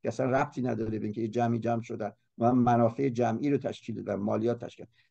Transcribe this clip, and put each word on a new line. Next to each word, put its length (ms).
که 60
اصلاً 180
ربطی 360
نداره 360
به 60
اینکه 160
یه 80
جمعی 300
جمع 240
شدن 300
و 80
هم 120
منافع 500
جمعی 420
رو 80
تشکیل 440
دادن، 180
مالیات 440
تشکیل 220
دادن. 100